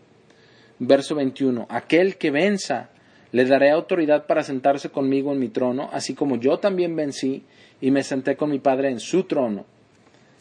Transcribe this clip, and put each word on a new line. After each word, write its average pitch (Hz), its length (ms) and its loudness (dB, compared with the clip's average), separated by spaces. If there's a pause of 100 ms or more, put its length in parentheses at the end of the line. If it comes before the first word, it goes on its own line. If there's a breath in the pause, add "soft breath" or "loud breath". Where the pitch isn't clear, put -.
(800 soft breath)
Verso 139 360 2
veintiuno. 131 560 -2
"Aquel 165 460 0
que 160 140 -2
venza, 151 600 -2 (420 soft breath)
le 123 120 4
daré 139 260 6
autoridad 151 560 2
para 156 160 2
sentarse 143 480 -2
conmigo 139 420 0
en 139 60 -2
mi 123 100 -2
trono, 127 440 -4
así 139 220 -6
como 139 220 -2
yo 135 220 2
también 180 360 0
vencí 143 500 -4 (360 soft breath)
y 131 100 0
me 139 120 2
senté 135 340 -4
con 151 140 -2
mi 143 80 -2
Padre 135 320 0
en 117 100 -6
su 180 240 0
trono". 123 420 -4 (760 soft breath)